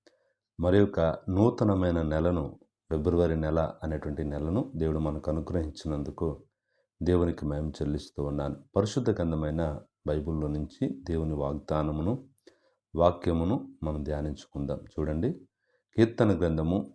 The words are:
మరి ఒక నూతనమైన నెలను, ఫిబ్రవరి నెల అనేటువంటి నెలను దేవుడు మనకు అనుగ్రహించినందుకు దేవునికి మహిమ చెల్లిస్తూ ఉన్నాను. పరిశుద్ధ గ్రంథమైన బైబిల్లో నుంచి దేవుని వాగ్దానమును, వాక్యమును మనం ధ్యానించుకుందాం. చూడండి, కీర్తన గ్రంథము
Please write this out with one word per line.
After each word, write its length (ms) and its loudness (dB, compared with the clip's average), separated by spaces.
మరి 200 4
ఒక 200 2
నూతనమైన 720 4
నెలను, 580 0
ఫిబ్రవరి 460 2
నెల 360 0
అనేటువంటి 420 -4
నెలను 520 -2
దేవుడు 220 0
మనకు 320 -2
అనుగ్రహించినందుకు 1120 -4
దేవునికి 440 2
మహిమ 220 -2
చెల్లిస్తూ 560 -4
ఉన్నాను. 320 -4
పరిశుద్ధ 340 2
గ్రంథమైన 680 -2
బైబిల్లో 420 -2
నుంచి 560 -4
దేవుని 300 -2
వాగ్దానమును, 920 -2
వాక్యమును 760 2
మనం 200 -4
ధ్యానించుకుందాం. 760 -4
చూడండి, 540 -2
కీర్తన 420 4
గ్రంథము 560 0